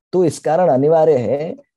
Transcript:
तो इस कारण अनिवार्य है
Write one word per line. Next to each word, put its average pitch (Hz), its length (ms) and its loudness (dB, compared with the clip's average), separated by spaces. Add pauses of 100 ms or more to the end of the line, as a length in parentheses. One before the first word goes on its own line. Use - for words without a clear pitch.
(120)
तो 180 140 0
इस - 140 -2
कारण 165 300 0
अनिवार्य 151 480 2
है 131 380 -4 (220)